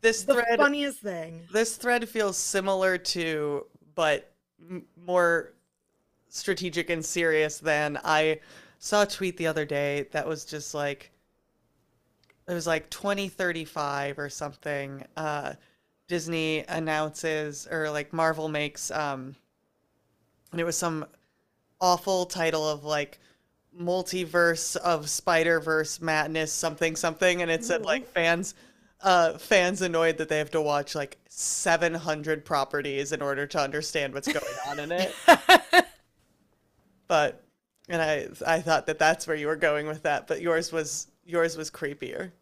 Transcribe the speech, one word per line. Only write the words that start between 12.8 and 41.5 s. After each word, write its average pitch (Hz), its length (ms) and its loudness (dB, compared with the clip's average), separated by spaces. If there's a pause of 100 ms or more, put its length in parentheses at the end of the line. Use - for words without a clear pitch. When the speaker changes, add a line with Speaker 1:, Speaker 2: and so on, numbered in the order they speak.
Speaker 1:
twenty 196 380 -2
thirty-five 147 880 -4
or 143 100 -8
something. 139 760 -8 (120)
Uh, 151 380 -6 (540)
Disney 160 600 -2
announces, 156 1000 -4
or, 156 200 -2
like, 147 220 -6
Marvel 160 360 0
makes, 147 420 -6
um, 139 460 -6 (1120)
and 170 100 -6
it 170 40 0
was 165 120 -2
some 160 300 -2 (720)
awful 180 460 4
title 160 420 0
of, 147 160 -4
like, 147 360 -2 (560)
Multiverse 175 1000 0
of 160 320 0
Spider-Verse 160 920 2
Madness, 156 520 0
something, 160 440 -2
something. 175 460 2
And 170 80 -2
it 165 140 0
said, 180 180 -2
Speaker 3:
Ooh. - 20 -6
Speaker 1:
like, 202 240 0
fans, 170 460 0 (460)
uh, 170 380 4
fans 185 440 4
annoyed 165 360 2
that 156 100 -4
they 151 100 2
have 151 140 -2
to 160 80 2
watch, 147 360 0
like, 143 220 -6 (100)
seven 165 680 0
hundred 156 500 -4
properties 143 680 -2
in 143 100 -4
order 139 240 -2
to 160 140 -4
understand 147 540 -4
what's 143 120 -6
going 302 300 -4 (120)
on 147 100 -6
in 147 140 -6
it. 185 220 -2 (120)
Speaker 2:
<laughs> 349 600 8 (1200)
Speaker 1:
But, 151 360 2 (460)
and 170 120 -2
I, 156 280 -2 (180)
I 165 140 4
thought 151 260 2
that 156 140 -2
that's 160 260 4
where 156 100 -2
you 147 120 -4
were 156 80 0
going 151 320 0
with 151 160 -8
that, 147 240 -2
but - 120 -2
yours 165 300 0
was, 156 380 -6 (160)
yours 165 320 0